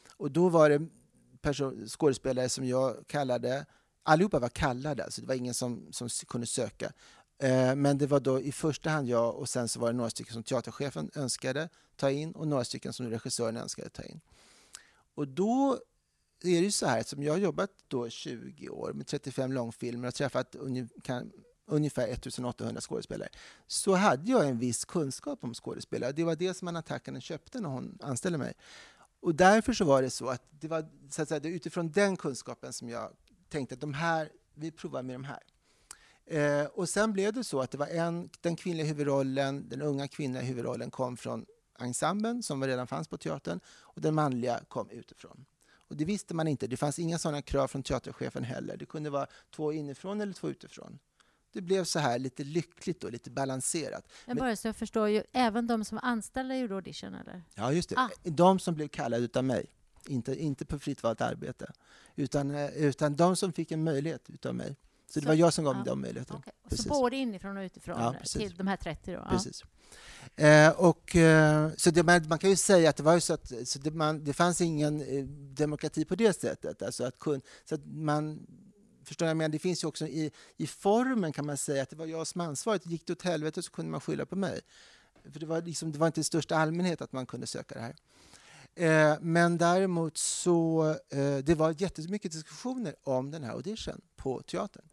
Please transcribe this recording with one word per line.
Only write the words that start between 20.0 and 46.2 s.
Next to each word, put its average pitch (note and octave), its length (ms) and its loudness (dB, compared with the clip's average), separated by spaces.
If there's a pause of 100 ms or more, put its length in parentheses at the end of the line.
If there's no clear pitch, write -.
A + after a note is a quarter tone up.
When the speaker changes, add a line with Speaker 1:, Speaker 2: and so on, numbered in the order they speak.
Speaker 1:
och A#2+ 80 -6
träffat B2+ 400 -2
uni-, B2+ 340 -6 (140)
kan, A#2+ 280 -6 (340)
ungefär D3 420 0
ettusen B2+ 380 -6
åttahundra A2+ 360 -6
skådespelare, - 480 -8 (380)
så - 280 2
hade F3+ 360 4
jag G#3 160 4
en B2+ 120 0
viss A#2+ 260 -2
kunskap E3+ 580 -6
om A#2+ 100 -8
skådespelare. - 580 -6
Det D3+ 120 -2
var E3 120 0
det F3+ 180 -2
som F3+ 140 -10
Anna E3+ 140 -6
Takkanen C3+ 400 -8
köpte - 380 -10
när F#3+ 100 -4
hon B2+ 320 -8
anställde D#3+ 360 -2
mig. A#2+ 160 -4 (680)
Och E3 140 0
därför G3+ 380 6
så G#3 120 2
var C3+ 160 8
det C3 80 0
så A#2 180 -6
att B2+ 220 -4
det D3+ 180 -14
var, D#3+ 220 -4 (200)
så - 120 -4
att D3 80 -4
säga, D#3 100 -2
det D3 100 -6
är E3+ 40 -6
utifrån E3+ 380 -4
den G3 260 4
kunskapen B2+ 560 -8
som B2 160 -10
jag A2+ 220 -8 (380)
tänkte C3+ 260 -6
att B2+ 60 -12
de D3 120 -6
här, D#3+ 360 -2 (240)
vi D#3 180 -10
provar C#3 320 -8
med B2+ 120 -8
de C3 100 -12
här. C3+ 180 -12 (800)
Eh, D3 400 2
och E3+ 240 -4
sen G#3+ 240 2
blev G3 200 2
det A#3+ 100 -4
så C3+ 180 -2
att B2+ 100 -4
det C#3 60 -10
var C#3+ 100 -2
en, E3+ 420 -2 (120)
den E3+ 140 -2
kvinnliga D#3+ 320 -2
huvudrollen, C#3 800 0
den C3+ 120 -8
unga C#3+ 260 -2
kvinnliga B2+ 360 -6
huvudrollen A#2+ 480 -4
kom B2 260 -4
från A#2 280 -8 (340)
ensemblen G3+ 640 -2
som C3+ 240 -4
redan B2+ 200 -2
fanns D#3 200 -6
på E3 100 -10
teatern D#3+ 500 -6
och - 340 -20
den D#3 140 2
manliga B2 520 0
kom A#2 220 -8
utifrån. - 560 -20 (440)
Och - 80 -12
det D3+ 80 -2
visste F#3+ 280 -4